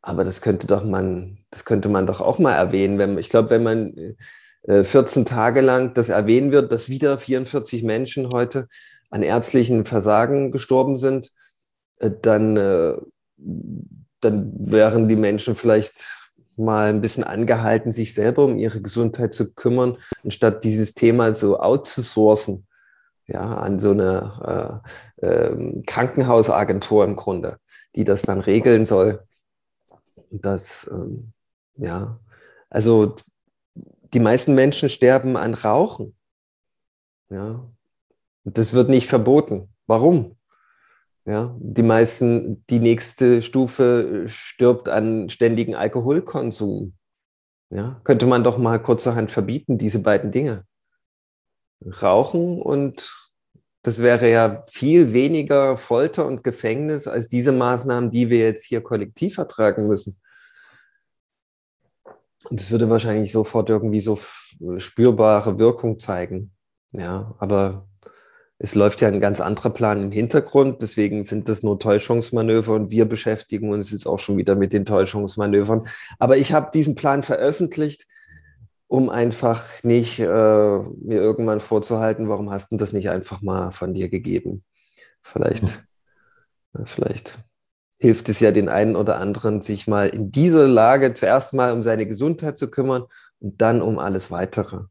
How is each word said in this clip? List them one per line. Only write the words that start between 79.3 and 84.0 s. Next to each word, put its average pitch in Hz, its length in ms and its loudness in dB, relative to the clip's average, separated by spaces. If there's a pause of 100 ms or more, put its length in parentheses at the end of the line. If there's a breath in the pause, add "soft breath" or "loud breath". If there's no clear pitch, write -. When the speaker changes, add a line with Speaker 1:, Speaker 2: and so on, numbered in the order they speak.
Speaker 1:
nicht, 117 360 0
äh, 110 60 0
mir 104 960 2
irgendwann 110 380 0
vorzuhalten, 110 680 -2
„Warum 104 220 -4
hast 98 220 -10
du 113 60 -4
das 101 140 -4
nicht 98 180 -4
einfach 92 340 -8
mal 92 260 -4
von 92 240 -8
dir 92 160 -6